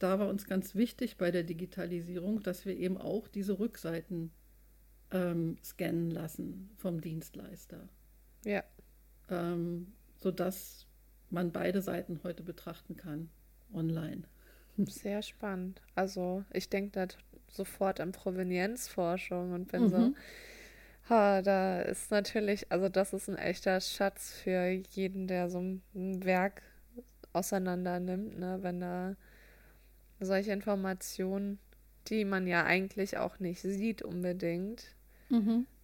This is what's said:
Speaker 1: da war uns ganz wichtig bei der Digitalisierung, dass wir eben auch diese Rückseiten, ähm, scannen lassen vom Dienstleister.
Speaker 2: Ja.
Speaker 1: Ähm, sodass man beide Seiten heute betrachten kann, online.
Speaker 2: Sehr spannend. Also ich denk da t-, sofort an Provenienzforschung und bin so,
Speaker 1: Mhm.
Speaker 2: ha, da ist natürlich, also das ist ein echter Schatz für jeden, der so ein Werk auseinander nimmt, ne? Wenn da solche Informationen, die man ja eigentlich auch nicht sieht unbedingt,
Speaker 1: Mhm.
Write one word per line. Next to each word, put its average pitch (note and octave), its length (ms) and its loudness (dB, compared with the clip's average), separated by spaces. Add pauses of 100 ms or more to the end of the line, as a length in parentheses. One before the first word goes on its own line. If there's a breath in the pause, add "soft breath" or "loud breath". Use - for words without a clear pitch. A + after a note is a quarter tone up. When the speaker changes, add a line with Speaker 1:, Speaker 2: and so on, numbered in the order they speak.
Speaker 1:
da F#3+ 180 4
war G3+ 100 2
uns G3+ 180 -2
ganz F#3+ 280 -2
wichtig A#3+ 420 0
bei F3 140 2
der F3 140 2
Digitalisierung, F3 1000 -4
dass F#3 240 -4
wir F#3+ 100 -4
eben F#3 220 0
auch G#3 300 -2
diese G3 300 -2
Rückseiten, E3 720 -4 (800)
ähm, E3+ 540 0
scannen E3+ 460 -2
lassen F3 640 -6
vom E3+ 240 -2
Dienstleister. - 880 -10 (560)
Speaker 2:
Ja. G3+ 180 0 (680)
Speaker 1:
Ähm, F3 600 -2 (240)
sodass - 680 -2 (440)
man F3 220 0
beide F3+ 280 2
Seiten F3+ 420 -2
heute F3 200 -6
betrachten E3+ 540 -12
kann, E3 340 -8 (420)
online. E3 500 -2 (540 soft breath)
Speaker 2:
Sehr G#3 460 -2
spannend. F#3+ 580 -6 (140)
Also F#3+ 580 0
ich - 160 -4
denk G3+ 240 0
da F#3 140 0
t-, - 100 -10 (320)
sofort F#3+ 520 -2
an F3 120 -2
Provenienzforschung F3+ 1400 0
und F3+ 200 -4
bin A#3 160 6
so, F3+ 100 6
Speaker 1:
Mhm. A#3+ 180 6 (920 loud breath)
Speaker 2:
ha, G3+ 320 8
da F#3+ 400 4
ist - 300 -2
natürlich, G#3 600 2
also F#3+ 200 4
das F#3+ 240 4
ist G3 160 -4
ein F#3 80 -2
echter F#3 420 2
Schatz - 520 -2
für F#3 580 0
jeden, F#3+ 380 -2
der F3+ 200 2
so F3+ 120 -2
ein F#3+ 220 -4 (420)
Werk F#3 380 2 (720)
auseinander F3+ 680 0
nimmt, F#3 380 -4
ne? F#3 240 -2
Wenn F3+ 180 -2
da F3+ 360 -4 (1040 soft breath)
solche G3 320 2
Informationen, G3 1040 -2 (500)
die G#3+ 160 2
man F#3+ 220 2
ja E3+ 180 4
eigentlich F#3+ 540 2
auch - 220 -2
nicht F3 220 -4
sieht G3 400 0
unbedingt, F3+ 920 -4 (360 soft breath)
Speaker 1:
Mhm. A#3 360 4 (180)